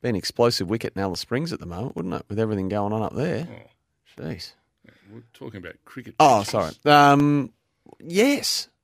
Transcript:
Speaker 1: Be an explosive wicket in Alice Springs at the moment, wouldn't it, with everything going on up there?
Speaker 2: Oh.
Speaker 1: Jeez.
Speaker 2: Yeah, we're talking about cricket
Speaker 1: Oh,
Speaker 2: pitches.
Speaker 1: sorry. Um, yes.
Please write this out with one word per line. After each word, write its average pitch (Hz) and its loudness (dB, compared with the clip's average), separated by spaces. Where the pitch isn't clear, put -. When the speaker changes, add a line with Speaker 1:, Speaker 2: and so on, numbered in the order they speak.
Speaker 1:
Be 123 -4
an 113 -2
explosive 117 0
wicket - -4
in 95 -6
Alice 92 -4
Springs 160 -6
at - -10
the 82 -16
moment, 90 -10
wouldn't 175 -8
it, - -10
with 104 -8
everything 104 -2
going 104 -4
on 110 -4
up 101 -6
there? 151 -6
Speaker 2:
Oh. - -20
Speaker 1:
Jeez. - -12
Speaker 2:
Yeah, - -20
we're 117 -20
talking 113 -18
about 85 -18
cricket - -18
Speaker 1:
Oh, 135 8
Speaker 2:
pitches. 104 -4
Speaker 1:
sorry. 90 0
Um, 143 6
yes. 226 -2